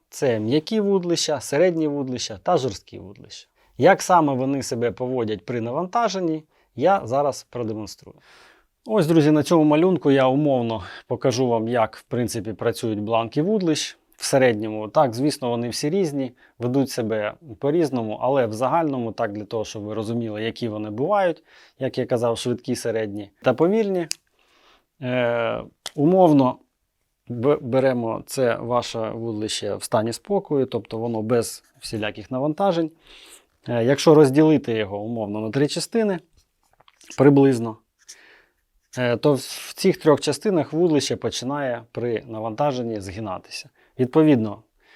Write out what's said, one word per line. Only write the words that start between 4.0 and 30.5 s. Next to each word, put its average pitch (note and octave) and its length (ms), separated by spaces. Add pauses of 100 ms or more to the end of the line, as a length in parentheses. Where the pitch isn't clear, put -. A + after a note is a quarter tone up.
саме D#3+ 320
вони C3 300
себе A#2 280
поводять A#2+ 540
при A#2+ 160
навантаженні, F3 840 (320)
я F3 280
зараз C3+ 460
продемонструю. G#2+ 680 (680)
Ось, G#3+ 220
друзі, D#3 240
на D3+ 120
цьому D#3+ 200
малюнку D3+ 480
я C3+ 160
умовно B2+ 560 (240)
покажу B2 400
вам, A2+ 200
як, A#2 300
в - 40
принципі, A2 520
працюють A2 460
бланки A2+ 420
вудлищ F3+ 560 (200)
в - 80
середньому. A2 640
Так, C3+ 260
звісно, C3 360
вони A#2+ 200
всі D3 200
різні, C#3+ 420 (280)
ведуть B2+ 300
себе G#2+ 440 (260)
по-різному, C3+ 640
але B2+ 260
в G#2+ 60
загальному, C3 580
так, G#2 220
для G#2+ 120
того, A2 200
щоб G#2+ 180
ви G#2+ 100
розуміли, A2 500
які A2+ 240
вони G#2+ 220
бувають, E3 540 (360)
як C3 180
я B2+ 80
казав, A#2 320
швидкі, B2 380
середні G#2+ 540 (120)
та C3 120
повільні. F#3 540 (920)
Е, A#2 640 (320)
умовно D3+ 640 (720)
б-, B2 340
беремо B2 640
це A#2+ 300
ваше A#2 540
вудлище A2 640
в G2 80
стані A2+ 300
спокою, D3+ 520